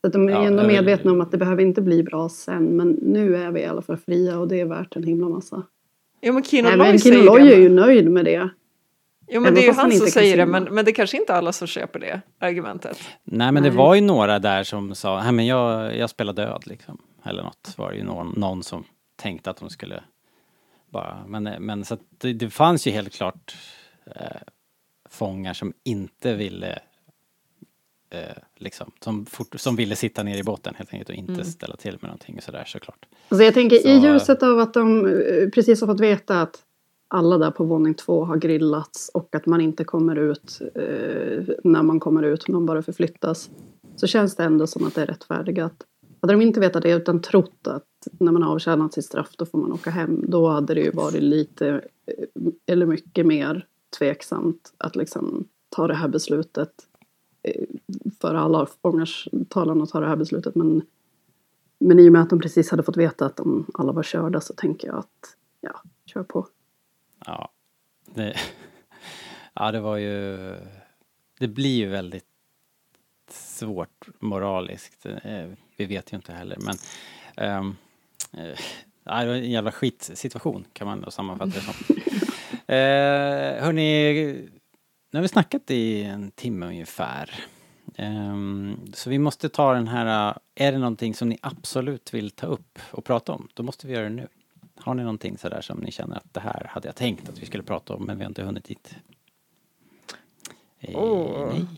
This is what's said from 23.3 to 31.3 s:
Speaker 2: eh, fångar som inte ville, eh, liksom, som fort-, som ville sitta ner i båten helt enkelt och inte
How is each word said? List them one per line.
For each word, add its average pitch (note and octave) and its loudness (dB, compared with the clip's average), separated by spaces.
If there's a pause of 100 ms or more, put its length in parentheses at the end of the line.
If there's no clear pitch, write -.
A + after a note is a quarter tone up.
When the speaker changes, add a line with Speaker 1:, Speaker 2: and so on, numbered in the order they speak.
Speaker 2:
eh, - -16 (760)
fångar F#2+ -10
som F#2+ -10 (120)
inte G#2+ -6
ville, F#2 -10 (1300)
eh, F2 -16 (360)
liksom, - -18 (100)
som G#2+ -8
fort-, - -16
som A#2+ -2
ville G#2+ -4
sitta A2 -6
ner G2+ -6
i G2 -6
båten G2 -8
helt - -16
enkelt - -14
och - -14
inte F3+ -12